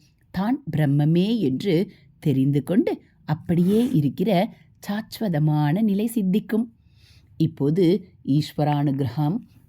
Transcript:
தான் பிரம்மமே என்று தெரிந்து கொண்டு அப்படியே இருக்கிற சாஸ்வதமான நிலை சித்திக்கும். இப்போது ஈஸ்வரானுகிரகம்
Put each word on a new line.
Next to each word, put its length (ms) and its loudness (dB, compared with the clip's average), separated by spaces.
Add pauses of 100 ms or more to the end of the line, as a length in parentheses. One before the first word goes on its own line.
(340)
தான் 220 -2 (100)
பிரம்மமே 600 2 (140)
என்று 340 0 (480)
தெரிந்து 400 2
கொண்டு 300 0 (360)
அப்படியே 520 0 (120)
இருக்கிற 380 0 (520)
சாஸ்வதமான 1000 -2
நிலை 260 0
சித்திக்கும். 580 -2 (760)
இப்போது 440 0 (460)
ஈஸ்வரானுகிரகம் 1040 -2 (320)